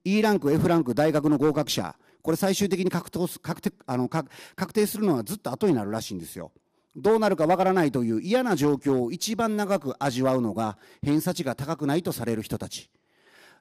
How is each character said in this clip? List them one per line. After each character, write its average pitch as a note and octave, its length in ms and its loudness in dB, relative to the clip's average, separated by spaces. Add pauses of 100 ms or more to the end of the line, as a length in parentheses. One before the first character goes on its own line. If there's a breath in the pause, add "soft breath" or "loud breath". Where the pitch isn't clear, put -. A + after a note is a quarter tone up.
E G3+ 160 2
ラ G#3+ 100 4
ン G3 80 4
ク、 C#3+ 140 2
F D#3+ 160 2
ラ E3+ 80 4
ン D#3 80 2
ク、 A#2+ 100 -2
大 D3+ 160 4
学 D3 180 2
の D3 80 4
合 D3+ 140 4
格 C#3+ 180 -2
者。 F2 280 -4 (240 soft breath)
こ D#3+ 100 -2
れ E3 60 0
最 G3 180 0
終 G3+ 140 0
的 E3+ 160 0
に F3+ 40 0
確 - 220 -4
定 E3+ 160 -2
す-、 - 140 -14
確 - 200 -8
定、 - 120 -4 (120)
あ B2+ 120 -2
の、 B2+ 100 0
か-、 D#3 180 -4 (300 loud breath)
確 F3+ 160 -6
定 G#3 140 2
す G3+ 120 -4
る G#3 80 -2
の F3 100 4
は A#2 100 -2
ず E3+ 80 -10
っ G#3+ 40 -8
と - 140 -8
後 E3 160 0
に F3+ 60 6
な A2+ 100 2
る G2 80 -6
ら A2 80 -4
し - 120 -10
い G2+ 40 -8
ん - 20 -8
で E2+ 80 -10
す - 120 -16
よ。 F2 160 -14 (400)
ど F#3+ 220 2
う A3+ 40 2
な G#3+ 100 2
る F#3 80 2
か D#3 80 2
わ E3+ 100 4
か F#3 80 2
ら F#3 80 4
な F#3 140 4
い C#3 80 2
と B2+ 100 0
い A2+ 80 0
う A2 100 0
嫌 A#3+ 220 0
な G#3+ 140 0
状 D3 160 4
況 C3 300 2
を A#2+ 100 -4
一 G#3 240 -6
番 A3 180 0
長 G3+ 240 0
く C3 180 -6
味 C3 260 -2
わ C3 120 4
う C3 60 2
の A2 120 -2
が G#2+ 240 -4 (240 soft breath)
偏 D3 200 2
差 F3+ 120 -2
値 D#3+ 120 -6
が C3 100 -4
高 D3+ 220 -6
く D3 100 -4
な C#3+ 80 0
い E3+ 80 0
と F3+ 80 -4
さ A#2 140 -8
れ A2+ 100 -2
る A2 60 -4
人 G#2+ 160 -6
た F#2 100 -10
ち。 - 220 -16 (720 soft breath)